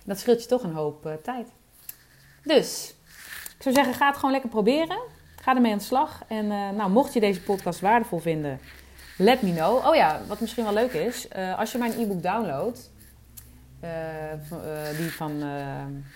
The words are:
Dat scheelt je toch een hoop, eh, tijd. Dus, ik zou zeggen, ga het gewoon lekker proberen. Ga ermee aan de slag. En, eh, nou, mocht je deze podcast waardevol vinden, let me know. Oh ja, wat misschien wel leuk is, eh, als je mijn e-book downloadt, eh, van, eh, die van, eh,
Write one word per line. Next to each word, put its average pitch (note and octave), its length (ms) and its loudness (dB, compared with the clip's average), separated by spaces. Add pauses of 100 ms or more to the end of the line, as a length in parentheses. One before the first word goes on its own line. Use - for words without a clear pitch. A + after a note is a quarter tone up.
Dat G3 140 -6
scheelt A#3 240 4
je - 60 -16
toch B3 140 2
een F3 100 -6
hoop, D3+ 340 -4
eh, D#3 60 -6 (100)
tijd. A#3+ 260 -10 (960)
Dus, - 520 2 (640)
ik - 60 -20
zou C4 120 2
zeggen, B3+ 200 4
ga C#4+ 120 4
het C#4 100 4
gewoon C#4 140 0
lekker C4 200 0
proberen. C#4+ 480 2 (440)
Ga C4 120 4
ermee A#3+ 180 4
aan G#3 60 0
de G#3 60 -8
slag. - 440 -2
En, G#3+ 220 -4
eh, G3+ 200 -2
nou, G3+ 200 -2
mocht B3+ 220 4
je A#3+ 80 2
deze G3+ 220 2
podcast F#3 380 -2
waardevol A3 380 2
vinden, D#3 420 -4 (580)
let B3 240 6
me F#3 120 0
know. F3+ 320 2
Oh D#4 80 6
ja, D#3+ 340 4
wat G#3 120 -6
misschien A3+ 240 -4
wel G#3 80 0
leuk A#3+ 200 2
is, G3 360 -4
eh, F#3 300 -6
als A3+ 140 -4
je B3+ 60 -4
mijn A#3 220 -2
e-book G3+ 220 -2
downloadt, F#3 680 -4 (880)
eh, E3+ 100 -10 (580)
van, D#3+ 160 -10
eh, D3+ 320 -6
die E3 160 -4
van, D3 300 -6
eh, C#3 420 -6 (320)